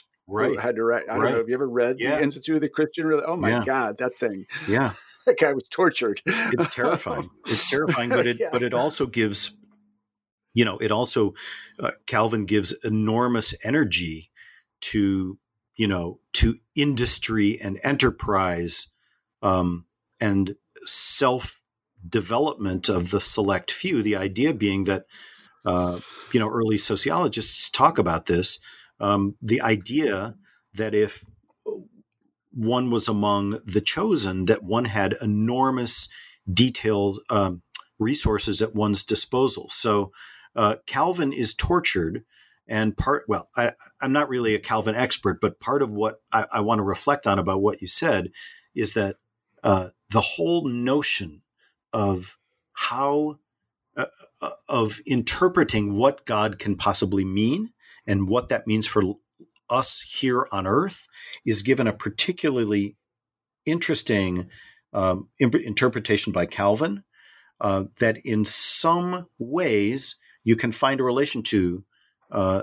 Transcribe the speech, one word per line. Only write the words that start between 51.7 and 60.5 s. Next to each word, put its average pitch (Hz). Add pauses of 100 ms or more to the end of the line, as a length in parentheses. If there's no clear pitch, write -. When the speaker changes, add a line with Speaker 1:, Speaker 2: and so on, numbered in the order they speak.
Speaker 2:
of 98 (340)
how, 147 (580)
uh, 123 (340)
uh, - (180)
of 113
interpreting 123
what 131
God 107
can 101
possibly 98
mean 117 (360)
and 98
what 120
that -
means 110
for 104
l-, 95 (480)
us -
here 127